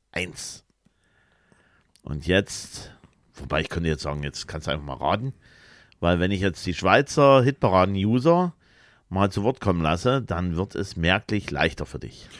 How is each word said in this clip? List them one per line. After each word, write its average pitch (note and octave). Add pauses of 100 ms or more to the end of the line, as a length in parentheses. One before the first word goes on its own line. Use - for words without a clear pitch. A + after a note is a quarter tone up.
(120)
eins. - (1400)
Und C#2+
jetzt, - (420)
wobei D2
ich D#2
könnte E2
jetzt D#2
sagen, D2
jetzt -
kannst D#2
du D2+
einfach D2
mal C2
raten. G#2+ (640)
Weil F2
wenn F2+
ich F#2+
jetzt F#2+
die F2+
Schweizer C3+
Hitparaden-User A#2+ (560)
mal F#2+
zu G2+
Wort B2
kommen F2+
lasse, F2
dann F2
wird G2
es -
merklich F#2+
leichter D2
für -
dich. - (120)